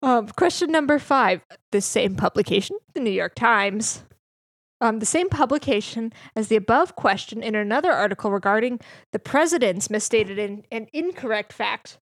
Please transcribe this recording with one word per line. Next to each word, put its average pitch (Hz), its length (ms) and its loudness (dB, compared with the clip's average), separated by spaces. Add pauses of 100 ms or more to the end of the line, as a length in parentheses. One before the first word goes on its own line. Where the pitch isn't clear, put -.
Um, 240 260 2
question 349 420 0
number 294 260 2
five, 240 440 2 (300)
the 202 80 2
same 196 360 0
publication, - 600 0 (200)
the 339 60 -6
New 226 100 -2
York 180 240 -4
Times. 214 680 0 (800)
Um, 226 160 0
the 220 80 -4
same 359 240 0
publication 247 840 0 (240)
as 214 120 -4
the 220 80 2
above 233 400 2
question 208 480 -2
in 220 100 -4
another 220 380 0
article 202 400 0
regarding 220 480 0 (340)
the 208 60 -4
president's 262 720 0
misstated 208 480 0
and, 208 320 -6
and 220 200 -10
incorrect 269 600 -4
fact - 460 -6 (120)